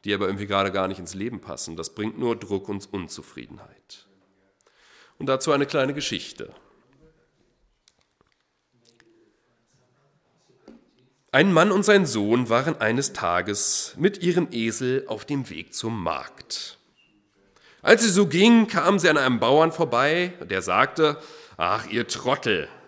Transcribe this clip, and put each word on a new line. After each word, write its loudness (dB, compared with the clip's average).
die -2
aber -2
irgendwie -4
gerade 0
gar 0
nicht -6
ins -12
Leben -8
passen. -10
Das -8
bringt -6
nur -2
Druck -8
und -10
Unzufriedenheit. -14
Und -6
dazu 0
eine 2
kleine 0
Geschichte. -8
Ein 4
Mann 6
und 2
sein 6
Sohn 2
waren 0
eines 0
Tages -2
mit -2
ihrem 2
Esel -2
auf -10
dem -6
Weg -14
zum -6
Markt. -8
Als 6
sie 4
so 4
gingen, 6
kamen 2
sie 4
an 4
einem 2
Bauern 4
vorbei, 0
der -2
sagte: 2
"Ach, -2
ihr -4
Trottel -2